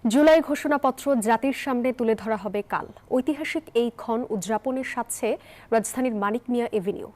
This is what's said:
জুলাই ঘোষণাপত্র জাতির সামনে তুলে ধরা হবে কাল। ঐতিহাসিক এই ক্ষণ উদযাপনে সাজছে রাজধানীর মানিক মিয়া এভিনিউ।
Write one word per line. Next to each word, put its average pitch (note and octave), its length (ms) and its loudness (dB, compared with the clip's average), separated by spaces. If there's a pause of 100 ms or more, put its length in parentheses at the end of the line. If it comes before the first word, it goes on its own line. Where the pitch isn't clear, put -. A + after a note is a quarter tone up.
(140)
জুলাই D#4 340 8
ঘোষণাপত্র C#4 560 -2 (220)
জাতির A#3 380 2
সামনে B3 240 0 (100)
তুলে A3+ 240 2
ধরা A3 220 -2
হবে G3+ 160 -4 (120)
কাল। E3 140 -4 (300)
ঐতিহাসিক C#4+ 480 -2 (180)
এই A#3+ 60 0 (120)
ক্ষণ A#3 200 -2 (140)
উদযাপনে A3 480 -2 (100)
সাজছে A#3 360 -4 (460)
রাজধানীর A#3 480 0
মানিক G#3+ 300 -2
মিয়া A#3+ 140 0 (120)
এভিনিউ। G3 380 -4